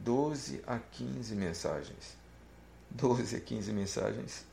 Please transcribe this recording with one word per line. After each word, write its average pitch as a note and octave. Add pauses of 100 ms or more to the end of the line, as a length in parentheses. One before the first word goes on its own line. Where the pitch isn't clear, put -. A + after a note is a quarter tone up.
doze C3+
a A#2+
quinze B2
mensagens. E2 (720)
Doze A#2+
a -
quinze G#2+
mensagens G#2